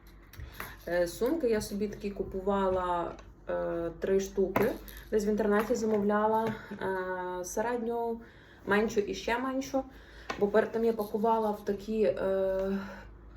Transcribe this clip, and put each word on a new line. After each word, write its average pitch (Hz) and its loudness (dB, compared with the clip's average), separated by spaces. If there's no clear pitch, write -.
Е, 175 4
сумки 262 0
я 214 2
собі 208 -2
такі 202 -6
купувала, 185 0
е, 170 -2
три 196 4
штуки. 196 2
Десь 214 2
в 208 2
інтернеті 214 4
замовляла, 220 2
е, 185 -4
середню, 233 -2
меншу 208 2
і 196 -2
ще 233 -2
меншу. 262 -2
Бо 202 4
перед 208 4
тим 226 0
я 226 4
пакувала 220 2
в 208 -8
такі, 214 0
е, 190 2